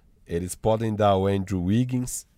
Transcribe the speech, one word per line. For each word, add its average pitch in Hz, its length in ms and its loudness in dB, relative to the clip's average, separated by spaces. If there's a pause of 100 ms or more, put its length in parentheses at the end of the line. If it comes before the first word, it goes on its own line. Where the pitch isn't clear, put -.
(260)
eles 87 280 -6
podem 110 400 0
dar 101 220 4
o 95 100 2
Andrew 98 360 -2
Wiggins 123 640 -2 (120)